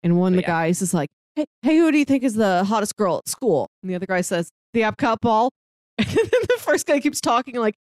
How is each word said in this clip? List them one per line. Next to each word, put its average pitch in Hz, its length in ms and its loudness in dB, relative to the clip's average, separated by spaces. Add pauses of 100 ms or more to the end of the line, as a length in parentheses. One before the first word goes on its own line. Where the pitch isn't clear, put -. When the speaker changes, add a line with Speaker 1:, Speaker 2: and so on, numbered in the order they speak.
Speaker 1:
And 175 140 2
one 185 160 2
of 180 40 2
Speaker 2:
Oh, 180 40 2
Speaker 1:
the - 20 -6
Speaker 2:
yeah. - 40 -4
Speaker 1:
guys 165 340 0
is 185 120 -4
like, 151 160 -2 (260)
"Hey, 302 100 -4 (160)
hey, 311 160 2
who 330 140 4
do 302 60 2
you 285 80 2
think 269 180 0
is 233 120 -2
the 190 280 2
hottest 208 320 -2
girl 180 220 0
at - 100 -10
school?" 160 400 0 (160)
And 185 80 -8
the 180 40 -4
other 180 100 -6
guy 185 160 0
says, 170 280 -4 (240)
"The 233 80 0
Epcot 220 400 0
ball." 233 340 2
<laughs> - 440 -20
And 208 80 0
then 453 420 0
the 494 100 2
first - 280 -2
guy 294 120 2
keeps 294 220 -2
talking 247 340 -2
like 220 200 0 (120)